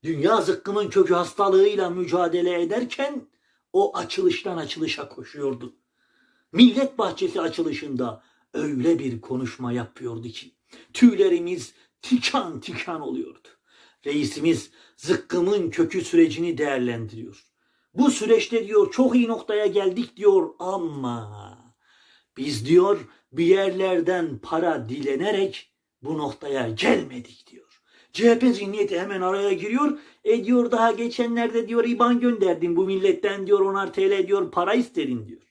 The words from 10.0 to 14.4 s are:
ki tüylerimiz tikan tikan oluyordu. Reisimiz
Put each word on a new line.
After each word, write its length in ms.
ki 280
tüylerimiz 800
tikan 580
tikan 420
oluyordu. 460
Reisimiz 680